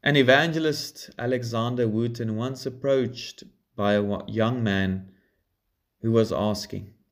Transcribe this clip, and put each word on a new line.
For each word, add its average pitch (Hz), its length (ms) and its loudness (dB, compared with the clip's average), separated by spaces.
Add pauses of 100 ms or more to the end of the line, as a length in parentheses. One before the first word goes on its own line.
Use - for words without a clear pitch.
An 143 140 2
evangelist, 151 1000 2
Alexander 120 680 -2
Wooten, 113 500 -2
once 131 280 -6
approached - 800 -2 (320)
by 104 180 2
a 104 100 4
wa-, 101 240 -4
young 113 360 0
man 95 480 0 (880)
who 113 100 0
was 113 200 2
asking. 101 640 -4 (180)